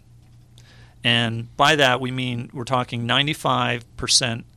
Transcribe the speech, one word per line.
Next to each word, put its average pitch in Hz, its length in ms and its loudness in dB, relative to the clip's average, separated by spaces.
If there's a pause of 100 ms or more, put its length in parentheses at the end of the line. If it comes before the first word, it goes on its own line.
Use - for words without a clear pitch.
(1040)
And 117 540 0
by 147 200 4
that, 131 240 4
we 127 100 -4
mean 127 420 -6
we're 123 120 -10
talking 123 420 -2
ninety-five 123 800 0 (120)
percent 123 480 -2 (120)